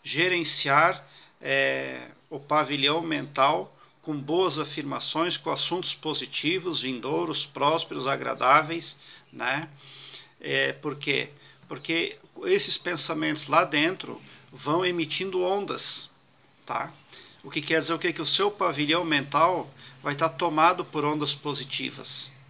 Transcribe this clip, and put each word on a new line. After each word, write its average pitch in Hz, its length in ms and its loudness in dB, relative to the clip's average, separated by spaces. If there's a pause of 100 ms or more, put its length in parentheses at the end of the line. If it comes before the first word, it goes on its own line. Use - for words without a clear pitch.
Gerenciar, 165 1040 2 (340)
é, 135 680 -2 (220)
o 143 100 -8
pavilhão 147 640 2
mental 151 760 0 (260)
com 151 140 -6
boas 151 400 2
afirmações, 147 800 -2
com 156 140 -4
assuntos 165 420 -2
positivos, 156 880 -2
vindouros, 135 640 -2
prósperos, 147 640 0
agradáveis, 139 920 2 (340)
né? 131 380 -4 (680)
É, 135 340 0
por 139 220 -6
quê? 135 340 -2 (380)
Porque 165 500 -4 (280)
esses - 340 2
pensamentos 156 680 -4
lá 156 180 6
dentro 151 560 0 (320)
vão 185 320 0
emitindo 180 600 -2
ondas, 185 680 -2 (560)
tá? 143 260 -6 (520)
O 135 80 -14
que 151 100 -2
quer 160 200 2
dizer 156 120 -2
o 160 60 0
quê? 175 120 0
Que 160 120 -4
o - 20 -2
seu 202 240 4
pavilhão 165 560 2
mental 151 640 2 (320)
vai 143 140 -2
tá 160 120 2
tomado 170 560 4
por 147 220 -2
ondas 151 300 0
positivas - 960 -6 (180)